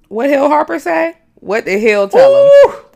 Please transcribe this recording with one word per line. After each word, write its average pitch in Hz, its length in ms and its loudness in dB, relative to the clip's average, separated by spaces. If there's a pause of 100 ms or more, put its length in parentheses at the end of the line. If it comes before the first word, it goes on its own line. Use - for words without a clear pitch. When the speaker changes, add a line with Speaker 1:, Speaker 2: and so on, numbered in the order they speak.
Speaker 1:
What 233 200 -6
Hill 285 200 -2
Harper 311 280 -4
say? 330 400 -6 (180)
What 214 300 -8
did 190 160 -6
Hill 208 280 -2
tell 523 220 4
Speaker 2:
Ooh. 554 380 4
Speaker 1:
him? - 60 -16 (200)